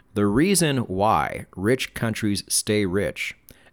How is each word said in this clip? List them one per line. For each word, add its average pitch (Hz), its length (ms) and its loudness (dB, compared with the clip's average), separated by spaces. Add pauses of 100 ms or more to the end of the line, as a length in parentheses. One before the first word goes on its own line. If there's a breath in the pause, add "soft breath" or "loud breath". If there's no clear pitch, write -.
(140 soft breath)
the 104 140 2
reason 151 520 2
why 95 760 0
rich 110 400 -2
countries 107 520 -2
stay 107 380 0
rich 87 500 -4 (380 loud breath)